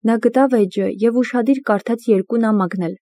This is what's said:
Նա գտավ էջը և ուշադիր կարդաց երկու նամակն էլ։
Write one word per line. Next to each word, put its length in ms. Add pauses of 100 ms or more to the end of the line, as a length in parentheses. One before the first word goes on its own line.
Նա 180
գտավ 320
էջը 400
և 240
ուշադիր 480
կարդաց 400
երկու 320
նամակն 480
էլ։ 160